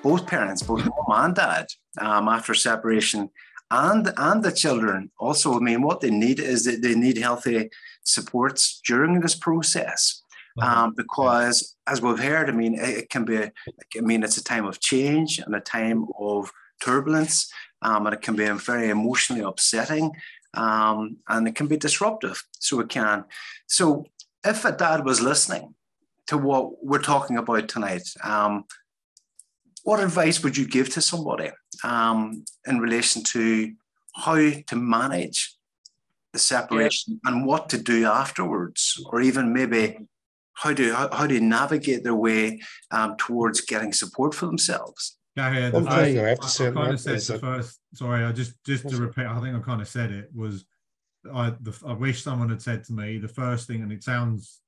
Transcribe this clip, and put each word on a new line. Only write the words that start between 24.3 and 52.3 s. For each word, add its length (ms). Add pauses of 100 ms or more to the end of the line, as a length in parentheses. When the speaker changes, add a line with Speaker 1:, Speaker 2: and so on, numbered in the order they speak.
Speaker 1:
if 220
a 80
dad 320
was 160
listening 540 (540)
to 100
what 240 (260)
we're 260
talking 220
about 320
tonight, 380 (180)
um, 400 (1200)
what 160
advice 420
would 140
you 100
give 240
to 100
somebody, 500 (340)
um, 600 (220)
in 120
relation 440 (120)
to 380 (520)
how 120 (340)
to 60
manage 600 (920)
the 60
separation 840
Speaker 3:
Yeah. 60
Speaker 1:
and 160
what 240
to 80 (140)
do 60 (240)
afterwards, 580 (300)
or 180
even 240
maybe 300 (800)
how 100
do, 200
how, 160 (100)
how 80
do 80
you 60
navigate 640
their 220
way, 340 (300)
um, 260
towards 460
getting 300
support 420
for 120
themselves? 720 (200)
Speaker 2:
Yeah, 200
yeah, 140
the 100
Speaker 4:
One 60
Speaker 2:
first, 180
Speaker 4:
thing 140
I 120
have 100
to 60
Speaker 2:
I, 20
Speaker 4:
say 160
Speaker 2:
I 40
Speaker 4:
on 60
Speaker 2:
kinda 160
Speaker 4:
that 80
Speaker 2:
said 160
Speaker 4:
is 140
Speaker 2:
the 60
Speaker 4:
that 60
Speaker 2:
first, 400 (140)
sorry, 300
I 80
just, 200 (120)
just 240
to 20
Speaker 4:
Yes. 80
Speaker 2:
repeat, 280
I 140
think 160
I 40 (100)
kinda 160
said 240
it, 240
was 320 (640)
I, 280
the, 120 (140)
I 60
wish 300
someone 280